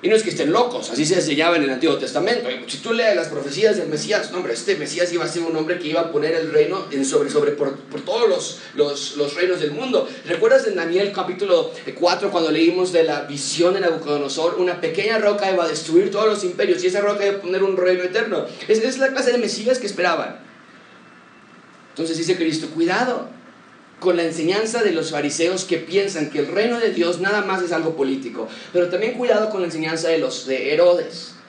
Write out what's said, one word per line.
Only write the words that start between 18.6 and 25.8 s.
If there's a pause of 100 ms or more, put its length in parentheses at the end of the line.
Es,
es
la
clase
de
Mesías
que
esperaban. (1400)
Entonces
dice
Cristo:
"Cuidado (680)
con
la
enseñanza
de
los
fariseos
que
piensan